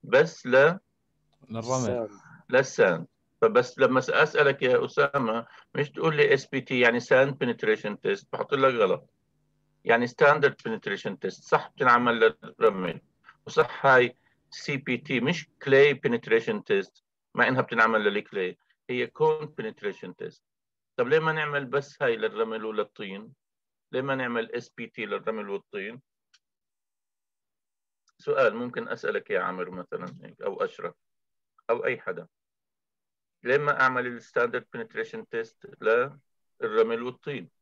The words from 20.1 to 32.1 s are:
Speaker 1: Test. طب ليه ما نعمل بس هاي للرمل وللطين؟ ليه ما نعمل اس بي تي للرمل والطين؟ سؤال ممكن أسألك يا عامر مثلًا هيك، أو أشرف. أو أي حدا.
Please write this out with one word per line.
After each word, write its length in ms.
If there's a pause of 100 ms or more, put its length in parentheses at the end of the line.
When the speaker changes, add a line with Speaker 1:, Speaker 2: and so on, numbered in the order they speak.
Speaker 1:
Test. 180 (540)
طب 120
ليه 120
ما 120
نعمل 340
بس 360
هاي 160
للرمل 480
وللطين؟ 680 (580)
ليه 100
ما 140
نعمل 400
اس 140
بي 180
تي 180
للرمل 440
والطين؟ 520 (2250)
سؤال 380
ممكن 320
أسألك 420
يا 100
عامر 300
مثلًا 360 (160)
هيك، 200
أو 220
أشرف. 320 (760)
أو 140
أي 160
حدا. 260 (1160)